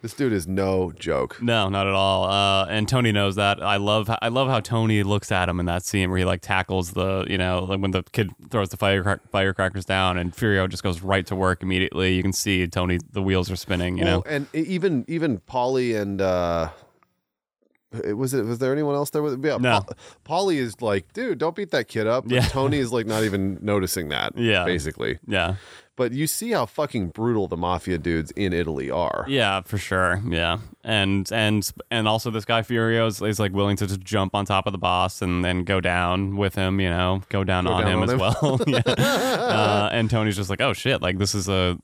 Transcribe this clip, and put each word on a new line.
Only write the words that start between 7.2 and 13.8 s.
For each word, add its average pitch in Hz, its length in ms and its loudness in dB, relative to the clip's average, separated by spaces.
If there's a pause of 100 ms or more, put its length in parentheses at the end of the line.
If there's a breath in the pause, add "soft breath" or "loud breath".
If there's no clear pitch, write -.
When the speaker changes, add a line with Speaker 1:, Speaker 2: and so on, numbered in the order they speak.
Speaker 2:
you 95 80 0
know, 90 320 0
like, 95 120 -2
when 98 100 0
the 92 100 0 (100)
kid 101 200 -2 (180)
throws 101 200 0
the - 80 -12
firecrack-, 98 520 0
firecrackers 95 560 0
down 92 320 0
and 87 180 -4
Furio 98 320 2
just 98 140 -6
goes 90 220 -2
right 95 240 0
to 101 80 -4
work 92 260 0
immediately. 92 540 0
You 92 80 0
can 95 100 0
see 92 320 0
Tony, 90 320 0 (140)
the 101 100 -4
wheels 95 300 0
are 95 40 -4
spinning, 90 440 -2